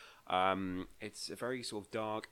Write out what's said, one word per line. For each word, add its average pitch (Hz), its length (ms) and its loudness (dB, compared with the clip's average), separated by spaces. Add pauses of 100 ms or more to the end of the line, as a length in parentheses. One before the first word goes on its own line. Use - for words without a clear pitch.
(280)
Um, 92 580 4 (140)
it's - 300 -8
a - 40 -6
very 120 300 -2
sort 107 200 -4
of - 60 -20
dark 110 420 -2